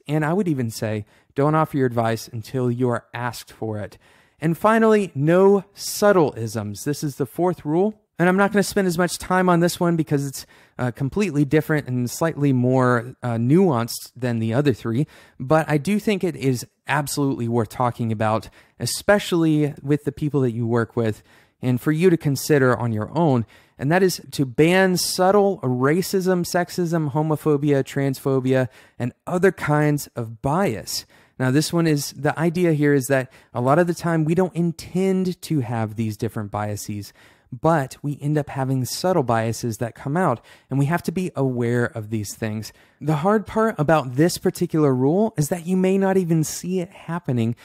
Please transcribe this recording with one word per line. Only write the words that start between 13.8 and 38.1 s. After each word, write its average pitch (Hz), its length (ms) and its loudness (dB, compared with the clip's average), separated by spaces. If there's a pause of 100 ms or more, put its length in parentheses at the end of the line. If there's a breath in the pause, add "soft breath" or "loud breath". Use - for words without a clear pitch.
than 120 220 -2
the 113 160 -2
other 143 180 2
three. 117 340 -2 (320 loud breath)
But 151 300 0
I 147 80 0
do 190 220 -2
think 196 260 -2
it 151 120 -4
is 127 300 -2 (220)
absolutely 135 600 -2
worth 117 200 0
talking 120 420 -2
about, 110 380 -2 (320 soft breath)
especially 160 1000 2
with 143 220 0
the 143 80 -4
people 147 280 -2
that 127 120 2
you 117 140 -4
work 117 300 0
with, 110 260 -2 (380 soft breath)
and 123 180 0
for 151 140 0
you 165 160 4
to 165 80 6
consider 131 580 2
on 113 180 -2
your 107 240 -4
own. 135 280 2 (340 soft breath)
And 143 140 0
that 185 100 4
is 185 280 0
to 139 160 -2
ban 180 500 4
subtle 196 640 2
racism, 170 840 0
sexism, 170 640 -2
homophobia, 147 720 2
transphobia, 131 840 0 (300 soft breath)
and 123 140 -4 (140)
other 185 260 2
kinds 147 540 0 (100)
of 113 240 -8
bias. 143 640 -4 (340 soft breath)
Now, 127 120 0
this 151 200 2
one 170 160 2
is, 147 260 0
the 139 260 -4
idea 170 340 0
here 147 220 2
is 131 140 0
that 131 220 0 (220 soft breath)
a 120 80 -4
lot 135 180 4
of 175 80 4
the 175 80 0
time 165 300 0
we 160 100 0
don't 180 220 0
intend 185 840 -2
to 156 180 -2
have 113 360 -4
these 110 200 -4
different 107 340 -6
biases, 104 600 -8 (400 soft breath)
but 143 500 0
we 143 180 -6